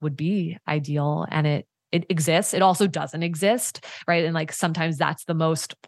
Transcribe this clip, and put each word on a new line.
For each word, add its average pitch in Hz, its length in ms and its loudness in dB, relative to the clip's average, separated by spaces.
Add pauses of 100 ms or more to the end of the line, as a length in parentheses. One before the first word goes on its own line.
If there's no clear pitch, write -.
would 147 160 -4
be 175 400 -2 (100)
ideal, 147 640 0
and 151 160 2
it, 147 180 0 (280)
it 170 160 2
exists. 170 440 2
It - 80 2
also 190 260 4
doesn't 156 360 -4
exist, 185 600 0 (200)
right? 170 200 2
And, 165 80 0
like, 160 180 -2
sometimes 165 460 -2
that's 147 260 -2
the 170 100 -4
most 160 420 0 (120)